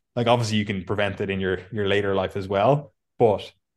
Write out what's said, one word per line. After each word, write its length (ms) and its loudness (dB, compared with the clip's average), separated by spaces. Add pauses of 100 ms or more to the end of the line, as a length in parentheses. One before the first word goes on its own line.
(160)
Like, 120 0
obviously 300 2
you 80 2
can 180 -4
prevent 380 -2
it 100 -4
in 80 -2
your, 200 -2 (120)
your 160 -4
later 260 0
life 240 -2
as 100 -8
well, 460 2 (240)
but 340 2 (260)